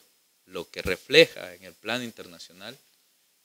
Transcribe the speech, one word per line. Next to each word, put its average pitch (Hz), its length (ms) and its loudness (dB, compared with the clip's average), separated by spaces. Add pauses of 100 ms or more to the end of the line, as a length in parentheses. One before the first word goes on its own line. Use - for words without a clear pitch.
(460)
lo 87 240 -12
que 90 100 -12
refleja 92 760 4
en 92 80 -20
el 87 80 -18
plano 120 320 -6
internacional, 95 720 -16 (680)